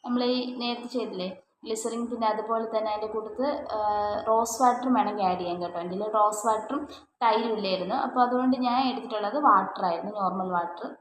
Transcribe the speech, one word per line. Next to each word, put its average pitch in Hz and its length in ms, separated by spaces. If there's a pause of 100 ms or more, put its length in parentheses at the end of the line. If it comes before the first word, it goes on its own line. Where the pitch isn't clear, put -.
നമ്മൾ 247 160 (140)
ഈ 254 40 (220)
നേരത്തെ 240 340
ചെയ്തില്ലേ 196 340 (360)
ഗ്ലിസറിൻ, 226 360 (120)
പിന്നെ 226 200
അതുപോലെ 226 420
തന്നെ 214 180
അതിൻ്റെ 214 220
കൂട്ടത്ത്, 220 340 (280)
ആ, - 20 (500)
റോസ് 226 340
വാട്ടറും 247 360
വേണമെങ്കിൽ 208 320
ആഡ് 180 120
ചെയ്യാം 175 220
കേട്ടോ. 170 200
എൻ്റെ 180 140
കയ്യിൽ 214 200
റോസ് 214 300
വാട്ടറും 226 340 (420)
തൈരും 233 340
ഇല്ലായിരുന്നു, 190 380 (100)
അപ്പോൾ 254 200
അതുകൊണ്ട് 254 300 (120)
ഞാൻ 247 120 (100)
എടുത്തിട്ടുള്ളത് 220 480 (120)
വാട്ടറായിരുന്നു, 190 720
നോർമൽ 185 360
വാട്ടർ. 180 320 (120)